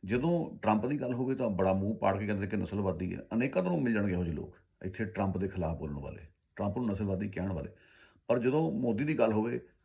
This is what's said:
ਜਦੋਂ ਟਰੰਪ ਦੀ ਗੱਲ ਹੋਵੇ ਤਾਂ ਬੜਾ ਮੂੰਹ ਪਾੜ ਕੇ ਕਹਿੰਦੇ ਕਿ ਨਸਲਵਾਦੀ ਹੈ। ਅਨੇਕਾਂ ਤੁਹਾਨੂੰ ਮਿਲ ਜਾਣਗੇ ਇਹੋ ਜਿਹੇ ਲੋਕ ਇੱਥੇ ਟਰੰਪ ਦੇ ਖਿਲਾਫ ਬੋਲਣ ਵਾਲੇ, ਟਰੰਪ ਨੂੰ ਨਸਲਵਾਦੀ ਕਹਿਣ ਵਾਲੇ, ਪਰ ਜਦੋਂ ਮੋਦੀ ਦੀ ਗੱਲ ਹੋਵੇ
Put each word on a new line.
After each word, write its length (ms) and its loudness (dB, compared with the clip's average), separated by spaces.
ਜਦੋਂ 560 0
ਟਰੰਪ 280 4
ਦੀ 140 0
ਗੱਲ 140 -2
ਹੋਵੇ 200 0
ਤਾਂ 160 -2
ਬੜਾ 220 2
ਮੂੰਹ 240 0
ਪਾੜ 220 2
ਕੇ 80 -2
ਕਹਿੰਦੇ 200 0
ਕਿ 100 -4
ਨਸਲਵਾਦੀ 580 -2
ਹੈ। 60 -8
ਅਨੇਕਾਂ 300 2
ਤੁਹਾਨੂੰ 200 0
ਮਿਲ 100 2
ਜਾਣਗੇ 200 2
ਇਹੋ 120 0
ਜਿਹੇ 100 -2
ਲੋਕ 220 -8
ਇੱਥੇ 220 -4
ਟਰੰਪ 340 -2
ਦੇ 100 0
ਖਿਲਾਫ 300 -2
ਬੋਲਣ 200 -6
ਵਾਲੇ, 280 -10
ਟਰੰਪ 220 -2
ਨੂੰ 80 0
ਨਸਲਵਾਦੀ 420 0
ਕਹਿਣ 240 -2
ਵਾਲੇ, 180 -4
ਪਰ 100 4
ਜਦੋਂ 340 2
ਮੋਦੀ 320 0
ਦੀ 140 0
ਗੱਲ 140 6
ਹੋਵੇ 280 0